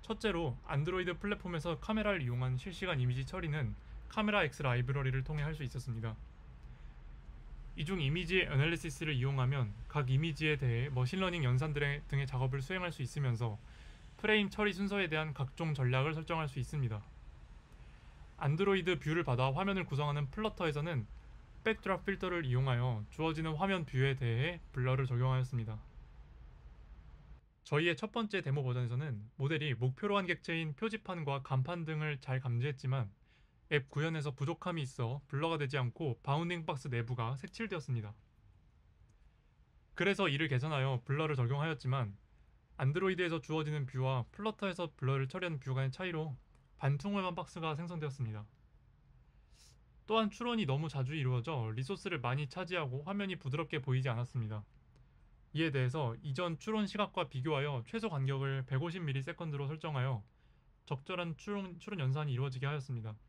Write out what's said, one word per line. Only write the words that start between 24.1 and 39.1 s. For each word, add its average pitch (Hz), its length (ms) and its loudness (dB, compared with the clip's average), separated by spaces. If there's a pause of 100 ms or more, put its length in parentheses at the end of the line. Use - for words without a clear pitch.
대해 131 440 0 (120)
블러를 131 320 2
적용하였습니다. 127 720 0 (1900)
저희의 165 320 2
첫 214 160 -6
번째 214 280 0
데모 143 220 0
버전에서는 123 760 -2
모델이 147 380 0
목표로 131 420 0
한 196 80 2
객체인 165 500 -2
표지판과 170 680 -4
간판 160 420 0
등을 151 360 -2
잘 131 200 0
감지했지만 131 720 0 (600)
앱 139 180 2
구현에서 151 420 0
부족함이 165 500 -2
있어 131 460 -2
블러가 160 300 2
되지 143 180 0
않고 127 460 0
바운딩 165 420 2
박스 147 240 -4
내부가 120 480 0
색칠되었습니다. 135 800 -4 (1800)